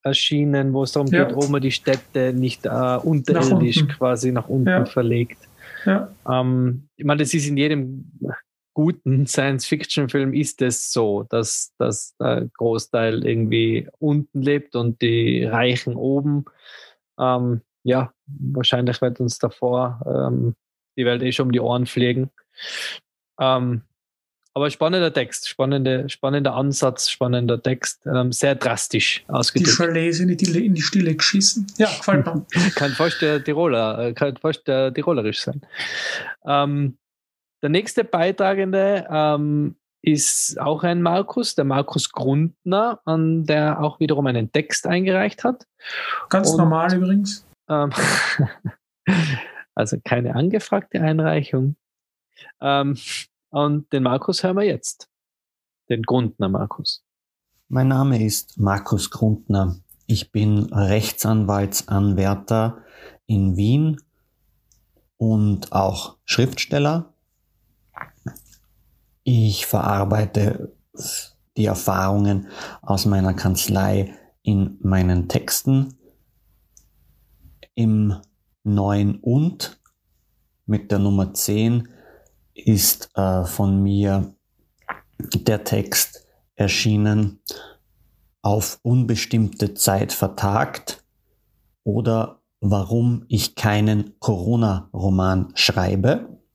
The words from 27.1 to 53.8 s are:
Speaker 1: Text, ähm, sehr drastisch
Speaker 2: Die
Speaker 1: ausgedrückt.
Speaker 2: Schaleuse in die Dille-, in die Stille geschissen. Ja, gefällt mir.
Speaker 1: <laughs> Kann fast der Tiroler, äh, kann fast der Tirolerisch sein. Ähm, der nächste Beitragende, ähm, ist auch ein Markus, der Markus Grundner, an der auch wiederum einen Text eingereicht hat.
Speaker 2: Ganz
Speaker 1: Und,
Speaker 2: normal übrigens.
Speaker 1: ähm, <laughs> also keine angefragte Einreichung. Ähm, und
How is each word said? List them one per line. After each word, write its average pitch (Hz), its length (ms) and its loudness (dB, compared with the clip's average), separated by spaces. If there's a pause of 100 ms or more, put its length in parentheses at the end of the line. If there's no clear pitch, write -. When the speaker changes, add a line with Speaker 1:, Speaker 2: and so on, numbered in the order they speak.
Speaker 1:
Text, - 440 -4
ähm, 127 260 0
sehr 139 220 0
drastisch - 720 -2
Speaker 2:
Die - 60 -8
Speaker 1:
ausgedrückt. 135 440 2
Speaker 2:
Schaleuse 165 460 0
in 180 60 2
die 175 80 2
Dille-, 175 280 0
in 202 100 4
die 156 80 -2
Stille 170 320 2
geschissen. 196 520 0 (100)
Ja, 214 100 4
gefällt 185 400 0
mir. 160 240 -4
Speaker 1:
<laughs> 175 240 2
Kann 143 180 -2
fast 160 280 0
der 151 220 0
Tiroler, 131 560 0
äh, 120 140 -2
kann 135 240 -2
fast - 300 -4
der 131 260 0
Tirolerisch 127 480 -2
sein. 131 200 -8 (840)
Ähm, 143 520 0 (640)
der 151 60 -2
nächste 208 360 0
Beitragende, 190 1080 0
ähm, 147 640 0 (260)
ist - 560 0
auch 151 240 -2
ein 175 200 2
Markus, 190 520 0
der 143 120 2
Markus 139 440 -2
Grundner, 170 920 0
an 160 400 0
der 151 380 2
auch 147 180 -4
wiederum 147 260 2
einen 117 240 0
Text - 360 -2
eingereicht 185 580 0
hat. 247 220 -2 (640)
Speaker 2:
Ganz - 200 2
Speaker 1:
Und, 160 60 2
Speaker 2:
normal 165 380 4
übrigens. 196 520 0 (220)
Speaker 1:
ähm, 147 220 0 (1160)
<laughs> 185 60 2 (640)
also 113 280 -2
keine 120 340 -2
angefragte 196 680 -2
Einreichung. 156 720 0 (840)
Ähm, 139 340 0 (540)
und 147 420 0